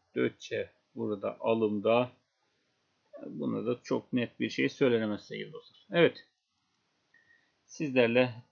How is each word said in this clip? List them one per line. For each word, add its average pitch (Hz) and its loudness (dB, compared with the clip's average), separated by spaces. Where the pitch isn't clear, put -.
Dötçe 123 -4
burada 107 -6
alımda. 113 2
Buna 117 -6
da 120 -2
çok - -6
net 120 -4
bir 117 -2
şey 135 -2
söylenemez 110 0
sevgili 107 -12
dostlar. - -20
Evet. - 2
Sizlerle 127 4